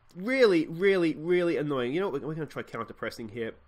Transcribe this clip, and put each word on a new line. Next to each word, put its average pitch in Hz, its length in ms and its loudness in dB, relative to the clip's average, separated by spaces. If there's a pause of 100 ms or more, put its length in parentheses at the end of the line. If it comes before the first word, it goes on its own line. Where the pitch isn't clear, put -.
(140)
really, 202 520 4
really, 170 480 2
really 170 420 0
annoying. 139 380 -2
You 180 60 0
know 196 80 -2
what? 139 120 -4
We're, 123 80 -8
we're 156 60 -6
gonna 156 120 -8
try 120 160 -10
counter-pressing 113 680 -10
here. 113 240 -8 (140)